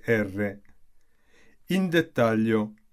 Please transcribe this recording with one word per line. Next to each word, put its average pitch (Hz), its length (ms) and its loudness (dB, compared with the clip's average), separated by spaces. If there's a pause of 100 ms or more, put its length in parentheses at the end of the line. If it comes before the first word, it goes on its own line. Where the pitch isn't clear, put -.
R. 101 540 -2 (1080)
In 190 220 0
dettaglio, 110 840 0 (180)